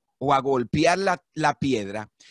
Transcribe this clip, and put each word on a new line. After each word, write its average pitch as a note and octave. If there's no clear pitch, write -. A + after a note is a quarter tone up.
o C3+
a C3+
golpear C#3
la, F#3+
la D3+
piedra G#2+